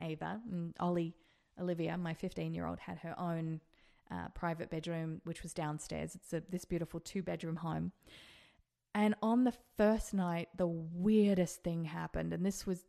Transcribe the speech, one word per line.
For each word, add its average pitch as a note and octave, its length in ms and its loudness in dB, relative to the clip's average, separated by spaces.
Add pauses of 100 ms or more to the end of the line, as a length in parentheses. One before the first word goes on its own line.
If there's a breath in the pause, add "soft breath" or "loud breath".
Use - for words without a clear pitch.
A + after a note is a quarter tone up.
Ava. D#3+ 480 -4
And E3+ 280 -4
Ollie, F3 360 2 (440 soft breath)
Olivia, E3+ 380 0
my E3+ 160 -2
fifteen-year-old, E3 680 -4
had E3+ 180 -10
her E3 200 -8
own, D#3+ 440 -2 (480 soft breath)
uh, F3 240 -6
private E3 340 -4
bedroom, D#3+ 560 -4
which E3+ 180 -8
was E3 120 -10
downstairs. D#3 600 -4
It's - 200 -18
a, E3 120 -2
this F3+ 200 -6
beautiful E3+ 340 -4
two-bedroom E3 560 -4
home. D#3+ 360 -2 (1000 loud breath)
And G#3 280 6
on A#3 220 6
the A#3+ 100 4 (240)
first G#3+ 340 6
night, F3 440 0
the F#3 100 4
weirdest F3+ 960 4
thing E3 220 -2
happened. E3 480 -4
And E3+ 120 0
this G3 220 -2
was, F#3 220 -2